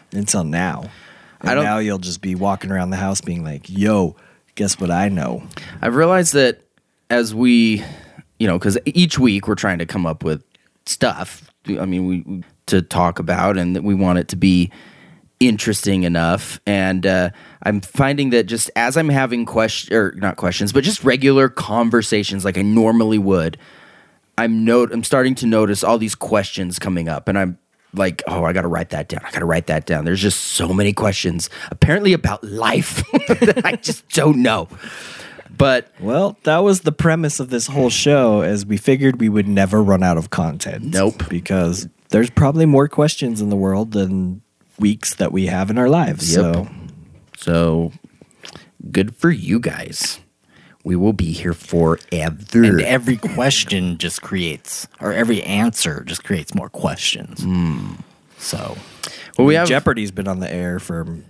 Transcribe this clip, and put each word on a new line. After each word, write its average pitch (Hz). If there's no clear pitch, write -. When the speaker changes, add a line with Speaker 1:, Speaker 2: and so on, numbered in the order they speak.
Speaker 1:
until 101
now. 78
And 98
Speaker 2:
I 123
don't 143
Speaker 1:
now 107
you'll 104
just 90
be 92
walking 95
around 92
the 95
house 95
being 87
like, 73
"Yo, 98
guess 101
what 90
I 95
know?" 65
Speaker 2:
I've 117
realized 170
that 131
as 117
we, 113
you 113
know, 90
'cause 98
each 170
week 107
we're 104
trying 92
to 85
come 90
up 80
with 78
stuff, -
I 95
mean, 92
we, 92
to 95
talk 85
about, 90
and 87
that 80
we 101
want 90
it 87
to -
be 90
interesting 104
enough. 85
And, 95
uh, 92
I'm 104
finding 139
that 120
just 110
as 123
I'm 160
having 127
quest-, -
or 104
not 95
questions, 98
but 175
just 208
regular 135
conversations 113
like 92
I 95
normally 110
would, 90
I'm 113
not-, 120
I'm 117
starting 131
to 123
notice 107
all 113
these 107
questions 98
coming 87
up, 76
and 98
I'm 92
like, 92
"Oh, 85
I 87
gotta 87
write 85
that 76
down. 80
I -
gotta -
write 82
that 78
down." 76
There's 95
just 101
so -
many 101
questions, 95
apparently 185
about 196
life, 110
<laughs> 466
that 233
I 226
just -
don't 147
know. 110
But 131
Speaker 1:
Well, 156
that 165
was 196
the 156
premise 160
of 127
this 120
whole 135
show, 123
as 101
we 104
figured 135
we 113
would 104
never 101
run 98
out 87
of 80
content. -
Speaker 2:
Nope. 98
Speaker 1:
Because 87
there's 117
probably 156
more 143
questions 131
in 104
the 101
world 98
than 95
weeks 104
that -
we 95
have 92
in 214
our -
lives. 160
Speaker 2:
Yep. 180
Speaker 1:
So. 87
Speaker 2:
So, 82
good 101
for 170
you 117
guys. -
We 90
will 101
be 90
here 80
forever. 82
Speaker 3:
And 95
every 123
question 98
just 87
creates, -
or 104
every 113
answer 101
just -
creates 82
more 62
questions. -
Speaker 2:
Mm. 80
Speaker 3:
So. -
Speaker 2:
Well, 127
we 151
Speaker 1:
I -
mean, -
Speaker 2:
have 175
Speaker 1:
Jeopardy's 127
been 95
on 92
the 92
air 90
for 82